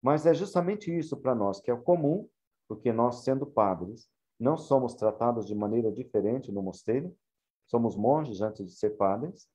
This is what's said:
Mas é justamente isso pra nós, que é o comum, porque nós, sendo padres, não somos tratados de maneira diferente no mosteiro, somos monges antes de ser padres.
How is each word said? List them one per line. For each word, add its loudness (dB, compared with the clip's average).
Mas 2
é 8
justamente -2
isso -4
pra 0
nós, -2
que -6
é 2
o -8
comum, 2
porque -2
nós, 0
sendo 0
padres, -2
não 0
somos 0
tratados 0
de -6
maneira 0
diferente -2
no -4
mosteiro, -6
somos 0
monges 0
antes -4
de -18
ser 0
padres. -2